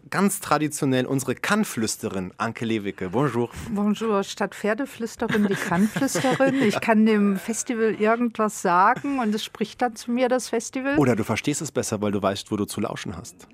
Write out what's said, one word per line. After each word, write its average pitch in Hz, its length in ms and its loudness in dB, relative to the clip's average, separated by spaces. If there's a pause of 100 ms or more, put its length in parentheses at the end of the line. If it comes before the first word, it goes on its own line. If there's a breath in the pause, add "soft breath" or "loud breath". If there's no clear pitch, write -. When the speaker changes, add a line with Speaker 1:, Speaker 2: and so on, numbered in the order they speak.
(100)
Speaker 1:
ganz 190 300 0
traditionell 147 640 2
unsere 131 280 -2
Cannes-Flüsterin 110 1040 -2
Anke 113 300 -4
Lewicke. 101 420 -2
Bonjour. 120 400 0 (220)
Speaker 2:
Bonjour. 208 520 0
Statt - 320 -6
Pferdeflüsterin 220 920 -2
die 196 80 0
Cannes-Flüsterin. 262 1040 2
Ich 214 220 4
kann 220 240 4
dem 202 320 4
Festival 226 480 -2
irgendwas 220 760 0
sagen 240 580 4
und 214 120 0
es 214 120 -2
spricht - 360 -6
dann 247 140 0
zu - 160 -10
mir, 240 180 2
das 254 200 0
Festival. 269 500 -2
Speaker 1:
Oder 123 160 6
du 101 80 -2
verstehst 139 400 -2
es 143 80 -6
besser, 104 320 -2
weil 104 80 0
du 101 100 0
weißt, 98 300 -2
wo 110 60 -2
du 101 80 0
zu - 160 -6
lauschen - 360 -6
hast. - 380 -16